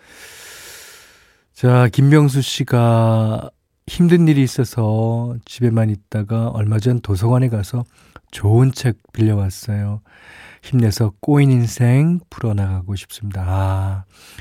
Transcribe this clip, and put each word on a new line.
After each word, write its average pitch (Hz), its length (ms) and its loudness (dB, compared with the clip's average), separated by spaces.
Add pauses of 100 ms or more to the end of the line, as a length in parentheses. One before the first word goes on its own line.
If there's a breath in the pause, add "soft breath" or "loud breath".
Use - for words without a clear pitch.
(1500 loud breath)
자, 123 400 2
김명수 139 480 4
씨가 113 1080 0 (360)
힘든 170 400 2
일이 143 160 4
있어서 117 1040 -2
집에만 113 460 0
있다가 107 580 -4
얼마 110 300 -2
전 123 220 0
도서관에 117 500 0
가서 113 340 -6 (460 soft breath)
좋은 120 420 2
책 - 240 -4 (160)
빌려왔어요. 104 880 -2 (640 loud breath)
힘내서 113 580 0
꼬인 143 300 2
인생 127 680 2 (120)
풀어나가고 98 680 -4
싶습니다. 95 500 -10
아, 95 580 -2 (360 loud breath)